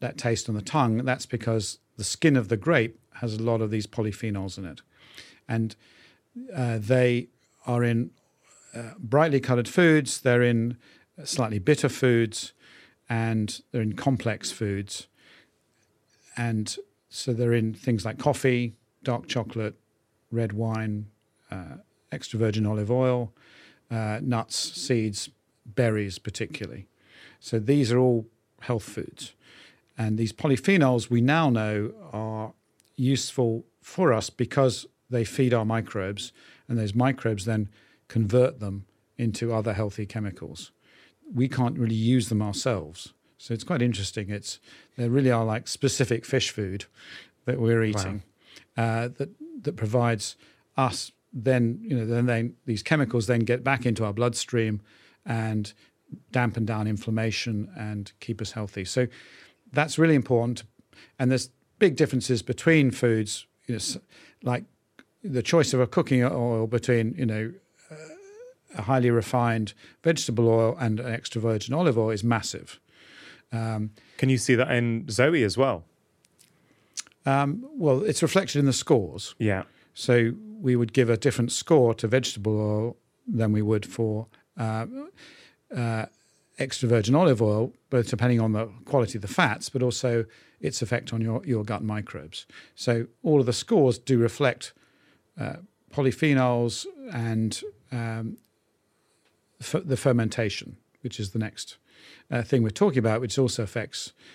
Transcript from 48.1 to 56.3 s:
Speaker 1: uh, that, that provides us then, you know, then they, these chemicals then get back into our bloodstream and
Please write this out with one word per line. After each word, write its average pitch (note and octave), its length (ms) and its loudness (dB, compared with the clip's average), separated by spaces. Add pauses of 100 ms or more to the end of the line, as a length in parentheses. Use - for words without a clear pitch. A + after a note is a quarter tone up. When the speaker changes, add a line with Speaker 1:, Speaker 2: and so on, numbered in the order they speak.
Speaker 1:
uh, A#2 400 0
that, C#3+ 120 -6 (340)
that - 120 -4
provides A#2 600 0 (420)
us - 340 -2 (220)
then, A#2+ 480 2
you A3 160 -4
know, A2+ 80 -2
then A#2+ 200 0
they, A#2 260 0 (140)
these G#2+ 180 -4
chemicals B2 440 0
then A#2+ 140 2
get A#2+ 220 0
back C3 220 -2
into A2+ 200 0
our G#2 80 -4
bloodstream A2+ 680 -2 (440)
and A2 480 -4 (580)